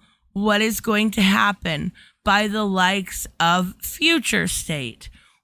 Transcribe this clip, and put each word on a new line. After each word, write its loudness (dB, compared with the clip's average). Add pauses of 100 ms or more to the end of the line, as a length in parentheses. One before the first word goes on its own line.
(320)
what 2
is -2
going 2
to 0
happen 0 (320)
by 2
the -2
likes 0 (120)
of 2
Future 0
State, -8 (340)